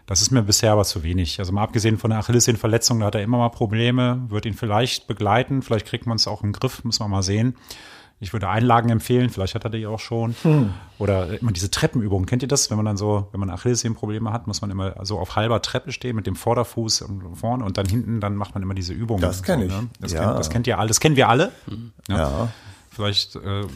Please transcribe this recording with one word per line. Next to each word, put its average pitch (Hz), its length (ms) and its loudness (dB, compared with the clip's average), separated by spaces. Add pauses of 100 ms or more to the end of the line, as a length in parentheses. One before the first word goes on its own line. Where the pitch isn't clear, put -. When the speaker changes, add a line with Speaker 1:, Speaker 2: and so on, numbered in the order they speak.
Speaker 1:
das 98 160 0
ist - 100 2
mir 127 120 6
bisher 107 300 4
aber 104 100 6
zu 95 200 -2
wenig. 85 360 0
Also 92 140 -4
mal 101 100 2
abgesehen 110 340 2
von 110 140 0
der 110 80 2
Achillessehnenverletzung, 113 800 2
da 104 80 2
hat 104 80 0
er 104 80 0
immer 120 140 2
mal 120 120 4
Probleme, 123 800 2
wird 104 160 -4
ihn 107 80 -4
vielleicht 110 540 0
begleiten, 120 560 2
vielleicht 110 240 0
kriegt - 180 -6
man's 113 220 0
auch 104 160 -4
in 104 60 0
den 101 40 -2
Griff, - 300 -4
muss 113 160 -4
man 104 100 -4
mal 98 140 0
sehen. 110 320 0 (640)
Ich 98 120 -10
würde 101 160 -4
Einlagen 117 420 4
empfehlen, 123 400 2
vielleicht 95 260 -4
hat 113 100 -6
er 113 40 -4
die 110 160 -6
auch 110 140 -6
schon. 117 440 -4
Speaker 2:
Hm. 151 260 4 (280)
Speaker 1:
Oder 95 440 0
immer 113 100 2
diese 95 200 -2
Treppenübungen. 101 540 0
Kennt 123 160 0
ihr 135 60 -4
das? 135 220 0
Wenn 107 80 0
man 107 80 2
dann 104 100 0
so, 101 360 0
wenn 101 100 -6
man 98 80 -2
Achillessehnenprobleme 110 840 -2
hat, 117 160 -6
muss 101 140 -4
man 101 100 -4
immer 95 220 -2 (120)
so 95 140 -4
auf - 160 -6
halber 107 260 2
Treppe - 300 -4
stehen 120 240 -6
mit 104 120 -4
dem 92 100 -2
Vorderfuß 113 640 -2
und 92 360 -10
vorne 117 280 -2
und 98 120 -2
dann 98 80 0
hinten, 110 360 -2
dann 101 160 -2
macht 101 160 -6
man 95 100 -4
immer 95 120 -4
diese 90 180 -6
Übungen 110 280 -2
Speaker 2:
Das 92 180 0
Speaker 1:
und 92 60 -10
Speaker 2:
kenn 170 140 2
Speaker 1:
so, 98 60 0
Speaker 2:
ich. 92 80 -2
Speaker 1:
ne? 113 160 -6 (100)
Das 92 140 -8
Speaker 2:
Ja. 80 120 0
Speaker 1:
kennt, 123 140 2
das 80 100 -2
kennt 117 180 0
ihr 101 120 2
alle, 110 80 0
das 110 140 2
kennen 156 160 4
wir 120 100 8
alle. 131 240 4 (160)
Speaker 3:
Mhm. 113 240 -12 (160)
Speaker 1:
Ja. 95 100 0
Speaker 2:
Ja. 80 300 0 (440)
Speaker 1:
Vielleicht, - 460 -2
äh, 98 260 -4 (120)